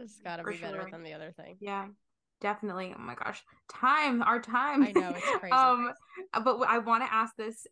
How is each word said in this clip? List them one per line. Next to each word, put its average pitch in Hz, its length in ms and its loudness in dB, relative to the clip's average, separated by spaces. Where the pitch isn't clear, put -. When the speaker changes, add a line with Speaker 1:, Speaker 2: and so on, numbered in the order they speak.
Speaker 1:
It's 220 200 -20
gotta 170 220 -10
Speaker 2:
for 170 80 -8
Speaker 1:
be 170 80 -10
better 165 200 -10
Speaker 2:
sure. 190 120 -10
Speaker 1:
than 165 140 -16
the 156 100 -14
other 156 160 -14
thing. - 300 -20
Speaker 2:
Yeah, 196 260 -6
definitely. 196 540 -6
Oh - 60 -16
my - 140 -12
gosh. - 300 -8
Time, 269 480 2
our 233 200 2
time. 269 420 2
Speaker 1:
I 214 80 6
know, 180 240 2
it's 180 160 -2
Speaker 2:
<laughs> 427 80 2
Speaker 1:
crazy. 254 180 0
Speaker 2:
Um, 247 360 6
but 233 120 -2
w-, 240 240 2
I 233 100 4
wanna 226 300 2
ask 226 280 0
this, 226 360 -10